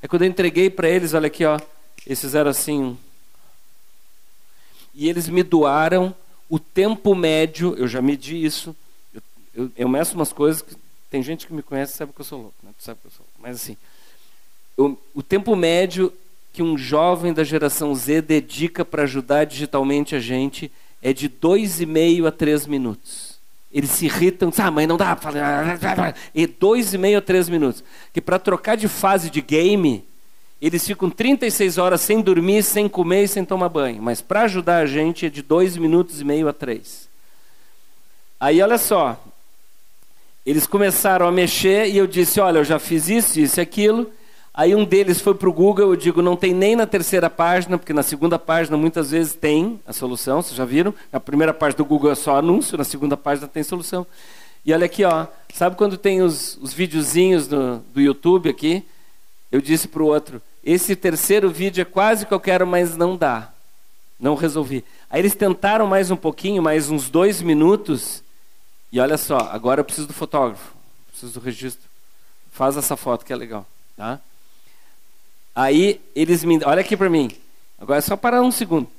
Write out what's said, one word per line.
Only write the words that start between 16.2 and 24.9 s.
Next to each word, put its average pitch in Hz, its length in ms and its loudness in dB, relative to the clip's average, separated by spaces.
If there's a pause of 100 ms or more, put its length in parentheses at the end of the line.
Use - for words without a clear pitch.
que - 80 -8
um 165 160 0
jovem 165 560 2
da 156 100 0
geração 147 520 -2
Z 143 260 0
dedica 160 640 -2
pra 151 180 -4
ajudar 139 420 0
digitalmente 143 680 -2
a 135 40 -2
gente 131 520 -6 (300)
é 131 100 0
de 139 160 -2
dois 175 540 0
e 170 40 0
meio 165 420 2
a 156 40 2
três 147 360 0
minutos. 127 640 -6 (420)
Eles 139 180 -2
se - 140 -2
irritam, 180 440 2
dizem, 196 160 0
"Ah, 175 60 2
mãe, 151 140 2
não 170 120 2